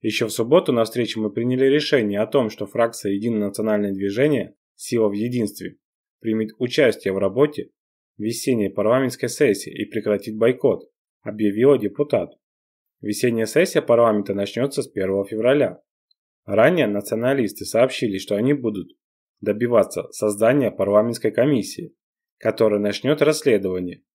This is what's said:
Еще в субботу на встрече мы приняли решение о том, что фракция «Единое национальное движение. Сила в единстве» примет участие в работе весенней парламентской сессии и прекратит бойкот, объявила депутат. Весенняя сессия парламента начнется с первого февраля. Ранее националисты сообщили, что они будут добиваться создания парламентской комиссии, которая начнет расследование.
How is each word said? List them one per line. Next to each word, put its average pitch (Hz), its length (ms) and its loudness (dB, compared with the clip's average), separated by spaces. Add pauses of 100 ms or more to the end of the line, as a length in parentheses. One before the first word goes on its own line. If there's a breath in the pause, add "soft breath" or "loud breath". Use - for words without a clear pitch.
Еще 110 260 -2
в 107 40 -6
субботу 131 400 2
на 113 120 2
встрече 113 360 -4
мы 107 100 -2
приняли 127 360 0
решение 135 540 2
о 113 60 2
том, 127 220 0
что 104 180 -8
фракция 117 460 -2
«Единое 104 360 -2
национальное 104 440 -2
движение. 101 600 -2 (200)
Сила 113 340 0
в 101 40 0
единстве» 117 640 -4 (440)
примет 110 380 -2
участие 120 540 0
в 95 60 -2
работе 117 520 0 (460)
весенней 113 540 -2
парламентской 120 580 0
сессии 110 420 0
и - 140 -8
прекратит 107 540 -4
бойкот, 117 460 0 (380)
объявила 107 560 2
депутат. 135 520 -2 (720)
Весенняя 110 440 -2
сессия 165 360 2
парламента 113 500 2
начнется 117 500 -2
с 120 60 -8
первого 98 380 -2
февраля. 117 540 0 (640)
Ранее 123 400 4
националисты 110 760 -2
сообщили, 117 540 0
что 101 180 -4
они 127 180 2
будут 110 340 -4 (540)
добиваться 107 680 0
создания 113 580 2
парламентской 107 600 2
комиссии, 117 640 -2 (440)
которая 107 420 2
начнет 113 400 0
расследование. 98 840 0 (120)